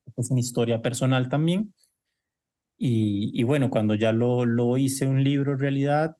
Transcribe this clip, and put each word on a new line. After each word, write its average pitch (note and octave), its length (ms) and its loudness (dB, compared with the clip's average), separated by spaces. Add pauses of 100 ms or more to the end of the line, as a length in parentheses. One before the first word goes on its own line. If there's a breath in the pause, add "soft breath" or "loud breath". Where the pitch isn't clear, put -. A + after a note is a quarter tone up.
(160)
es B2 140 -6
una B2+ 100 2
historia A#2 420 -2
personal B2+ 460 0
también. E3+ 440 0 (1040)
Y, A2 580 0
y B2+ 100 0
bueno, C3 240 0
cuando G#2+ 260 0
ya A2 160 2
lo, B2 360 0
lo A#2+ 320 2
hice C3+ 280 0
un C3+ 160 2
libro C#3 320 0
realidad C#3+ 640 0